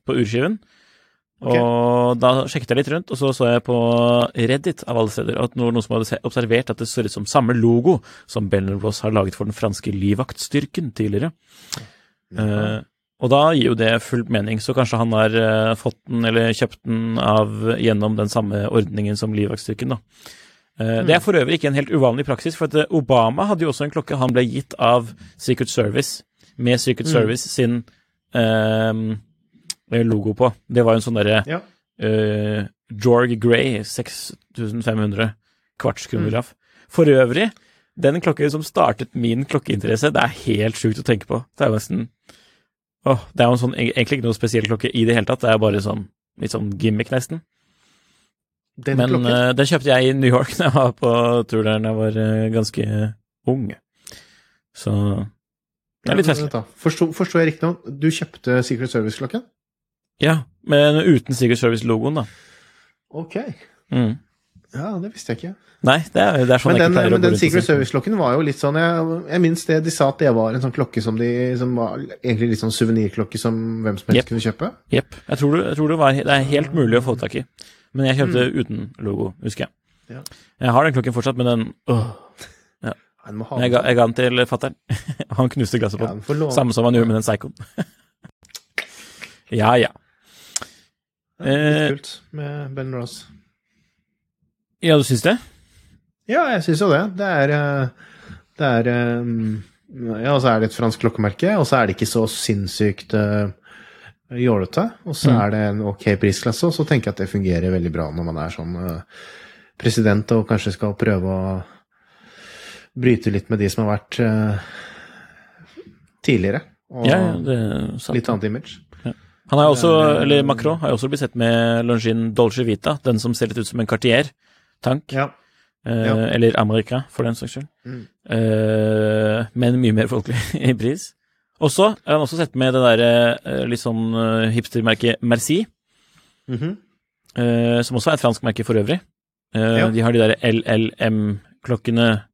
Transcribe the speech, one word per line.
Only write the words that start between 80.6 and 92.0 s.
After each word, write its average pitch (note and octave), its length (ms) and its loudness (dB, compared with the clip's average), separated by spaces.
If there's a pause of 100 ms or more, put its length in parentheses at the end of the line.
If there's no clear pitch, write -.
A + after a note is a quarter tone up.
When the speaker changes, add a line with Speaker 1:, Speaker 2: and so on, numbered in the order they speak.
Speaker 1:
Jeg B2+ 140 2
har C#3 80 6
den D#3 100 2
klokken B2+ 220 0
fortsatt, B2 240 -2
men B2 80 0
den, A#2 160 2 (240)
åh. A#2 240 0 (720)
Ja. - 80 -6
Speaker 2:
Nei, - 400 -18
den G#2 80 -12
må A2 80 -8
ha C#3 80 -8
Speaker 1:
Men A#2+ 80 0
jeg B2 80 0
Speaker 2:
den. B2 100 4
Speaker 1:
ga, - 60 -2
jeg B2 80 2
ga A#2 100 6
den A#2 140 -2
til B2 260 2
fatteren. C3 300 -6 (320)
<laughs> - 320 -10
Han B2+ 100 2
knuste A#2+ 300 -2
glasset G#2+ 180 -2
på A2+ 80 -4
Speaker 2:
Ja, G2 60 -8
Speaker 1:
den. G#2 80 -12
Speaker 2:
den - 80 -18
får D3 160 -2
låne. C#3 100 -4
Speaker 1:
Samme B2 220 2
som A#2 100 2
han A#2+ 80 4
gjorde A#2 140 4
med A2 100 2
den A2 80 -2
Psychoen. - 300 -4 (240)
<laughs> - 80 -4 (1600)
Ja, A2 300 2
ja. A2+ 100 2 (1500)
Speaker 2:
Ja, - 60 -10
litt C#3 100 -2
Speaker 1:
Eh, D3+ 400 0
Speaker 2:
kult - 140 -16 (260)